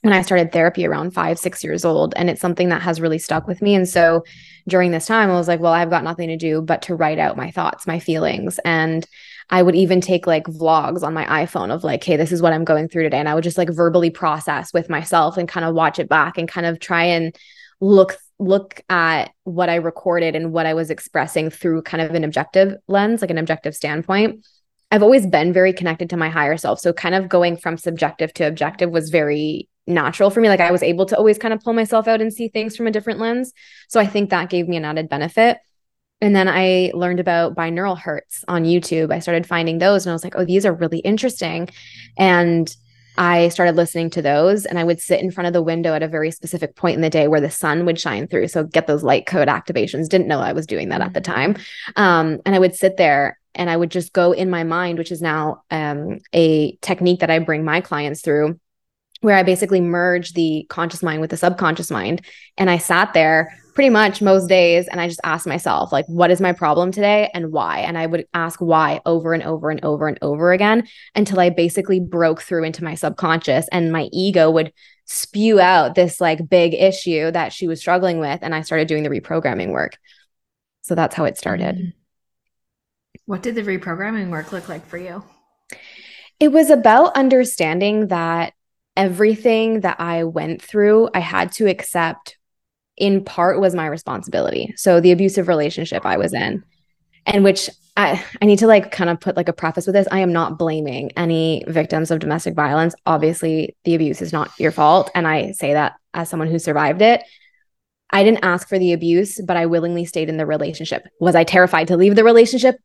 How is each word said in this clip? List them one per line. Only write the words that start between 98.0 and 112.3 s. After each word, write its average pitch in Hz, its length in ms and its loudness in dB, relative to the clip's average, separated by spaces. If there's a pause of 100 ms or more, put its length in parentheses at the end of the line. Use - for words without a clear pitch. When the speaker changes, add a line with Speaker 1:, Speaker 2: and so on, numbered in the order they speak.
Speaker 1:
I 208 40 2
need 208 140 6
to, 220 80 4
like, 208 240 6
kind 175 180 -2
of 170 100 -2
put, - 180 -4
like, 175 120 -2
a 165 40 -2
preface 165 320 -4
with 190 100 0
this. 196 160 4
I 190 80 -2
am 180 140 0
not 165 240 -2
blaming 151 600 -4
any 160 500 -2
victims 160 440 -2
of 165 80 -2
domestic 160 360 -4
violence. 156 400 0 (100)
Obviously, 156 800 -2
the 170 120 2
abuse 160 260 -2
is 170 120 -8
not 151 240 -2
your 156 140 0
fault. 165 440 4
And 170 120 0
I 156 240 -2
say 143 220 -2
that 147 200 0 (200)
as 170 160 -6
someone 160 200 -4
who 165 100 -2
survived 151 420 0
it. 233 200 6 (880)
I 196 140 4
didn't 220 200 4
ask 180 240 -2
for 196 120 -2
the 180 140 2
abuse, 170 520 0
but 175 120 -2
I 170 80 0
willingly 170 400 -2
stayed 160 240 -6
in 160 80 -4
the 156 80 -2
relationship. 156 600 -6 (120)
Was 170 160 2
I 165 80 6
terrified 170 460 4
to 180 80 2
leave 196 180 6
the 220 80 6
relationship? 233 600 6